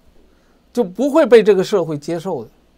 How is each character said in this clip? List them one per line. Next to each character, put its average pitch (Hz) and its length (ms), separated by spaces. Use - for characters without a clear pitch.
就 240 100
不 220 280
会 302 160
被 220 160
这 202 120
个 185 80
社 180 220
会 156 140
接 165 200
受 160 240
的。 - 80